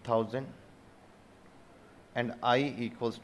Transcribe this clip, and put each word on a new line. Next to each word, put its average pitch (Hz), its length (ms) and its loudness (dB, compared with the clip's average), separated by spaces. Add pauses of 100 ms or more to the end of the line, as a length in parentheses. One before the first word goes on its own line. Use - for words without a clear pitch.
थाउजेंड 113 380 2 (1700)
and 120 160 0 (120)
I 123 140 6 (280)
equals 117 380 -4